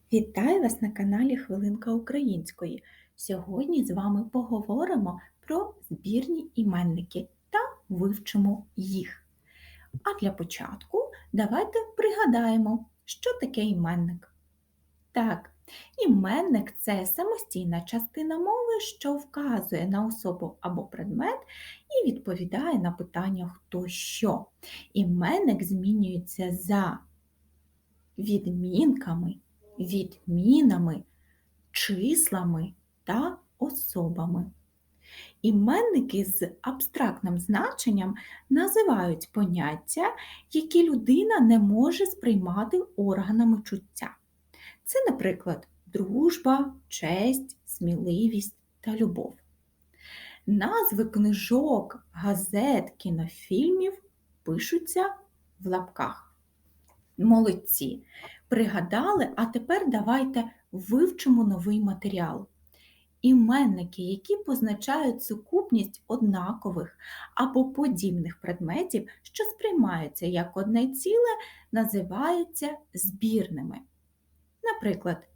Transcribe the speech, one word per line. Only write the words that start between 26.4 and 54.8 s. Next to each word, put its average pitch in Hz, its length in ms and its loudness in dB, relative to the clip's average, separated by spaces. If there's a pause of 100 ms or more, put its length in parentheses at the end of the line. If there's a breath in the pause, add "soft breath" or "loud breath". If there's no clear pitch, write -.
за 190 360 0 (1200)
відмінками, 180 1120 0 (440)
відмінами, 185 1200 2 (680)
числами 185 1000 0 (320)
та 285 340 -2 (200)
особами. 175 920 -4 (920 loud breath)
Іменники 233 840 4
з 185 260 -2 (120)
абстрактним 196 760 -4
значенням 202 760 0 (360 loud breath)
називають 269 840 2
поняття, 175 840 -2 (360 loud breath)
які 320 380 4
людина 294 500 4
не 226 180 10
може 233 480 4
сприймати 214 760 0 (140)
органами 208 680 2
чуття. - 520 -10 (680 loud breath)
Це, - 140 -2 (120)
наприклад, 185 580 -4 (180)
дружба, 269 880 0 (140)
честь, 208 760 -2
сміливість 180 920 -2 (240)
та 220 160 -6
любов. 190 400 -2 (1120 loud breath)
Назви 220 580 2
книжок, 220 1080 0
газет, 202 840 0
кінофільмів 269 1080 -2 (400)
пишуться 370 720 -2 (460)